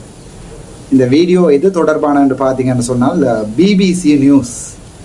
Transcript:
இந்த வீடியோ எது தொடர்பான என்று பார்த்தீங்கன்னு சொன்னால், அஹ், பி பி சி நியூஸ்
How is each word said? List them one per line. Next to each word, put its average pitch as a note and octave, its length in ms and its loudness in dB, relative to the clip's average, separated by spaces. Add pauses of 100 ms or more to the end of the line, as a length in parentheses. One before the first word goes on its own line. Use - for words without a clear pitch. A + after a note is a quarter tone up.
(920)
இந்த B2+ 140 2
வீடியோ F3 460 2
எது D3 180 2
தொடர்பான D3+ 500 0
என்று C3+ 140 2
பார்த்தீங்கன்னு C3 440 -2
சொன்னால், B2 440 -2
அஹ், A2+ 240 -2 (100)
பி G3 180 2
பி F#3 200 2
சி D3+ 200 0
நியூஸ் C#3 600 0 (300)